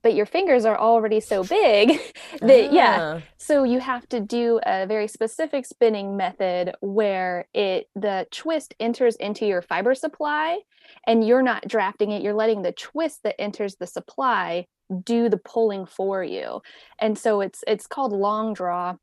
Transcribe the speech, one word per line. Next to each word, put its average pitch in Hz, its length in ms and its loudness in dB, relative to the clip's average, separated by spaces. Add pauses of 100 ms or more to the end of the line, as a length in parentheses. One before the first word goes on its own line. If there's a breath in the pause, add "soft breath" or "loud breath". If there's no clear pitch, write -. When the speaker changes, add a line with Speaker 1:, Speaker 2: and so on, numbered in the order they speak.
Speaker 1:
but 226 120 4
your 208 120 2
fingers 311 380 2
are 214 160 2
already 220 400 4
so 202 240 -2
big 254 560 4 (220 loud breath)
<laughs> - 180 -16
that, 226 320 6
yeah. 170 460 4
Speaker 2:
Ah. 165 40 -10 (160)
Speaker 1:
So 285 260 2
you 247 160 2
have 254 300 -6
to 240 120 -2
do 233 440 0
a 190 200 0
very 214 240 -2
specific 269 560 -4
spinning 202 500 0
method 180 640 -2
where 196 760 -2
it, 190 420 -2
the 196 360 -4
twist 311 480 -6
enters 233 380 0
into 208 280 -6
your 190 160 0
fiber 226 320 -2
supply, 302 680 -4 (460 soft breath)
and 226 220 2
you're 247 140 4
not 240 260 -2
drafting 202 440 -2
it. 208 100 -4
You're 208 120 -2
letting 220 280 0
the 180 100 -2
twist - 520 -8
that 208 180 -4
enters 208 340 -6
the 180 120 -10
supply 180 800 -4 (360)
do 233 240 2
the 214 100 2
pulling 202 480 -2
for 190 380 -6
you. 73 380 -8 (360 loud breath)
And 214 200 -2
so 208 240 0
it's, 190 260 -8
it's 214 200 -2
called 262 260 -4
long 214 400 -2
draw 180 500 -4